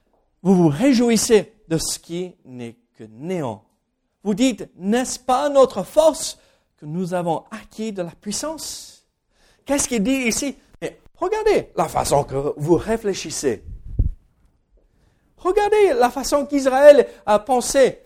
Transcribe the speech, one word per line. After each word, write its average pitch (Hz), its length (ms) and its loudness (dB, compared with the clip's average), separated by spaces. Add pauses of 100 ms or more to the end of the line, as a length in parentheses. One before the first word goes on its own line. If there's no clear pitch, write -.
(440)
Vous 185 100 6
vous 175 160 6
réjouissez 226 840 2 (160)
de 165 100 0
ce - 180 -6
qui 175 380 -10 (100)
n'est 120 320 -14 (200)
que 117 60 -20
néant. » 120 600 -8 (600)
Vous 202 120 -2
dites, « 220 400 -2
N'est-ce 233 420 -2
pas 269 320 -2
notre 262 320 4
force - 560 0 (400)
que - 80 -20
nous 175 280 -6
avons 175 380 -4
acquis 214 420 -12
de 185 100 -8
la 170 80 -12
puissance ? » - 960 -12 (580)
Qu'est-ce 277 220 -2
qu'il 233 160 -2
dit 247 80 0
ici ? 262 440 -2 (260)
Mais - 180 -10 (160)
regardez 415 600 0
la 165 120 -2
façon 143 360 0
que 135 340 -6
vous 151 180 2
réfléchissez. 180 880 -4 (1700)
Regardez 415 560 2
la 247 160 2
façon 277 380 -2
qu'Israël 277 600 4 (200)
a 208 100 2
pensé. 247 680 0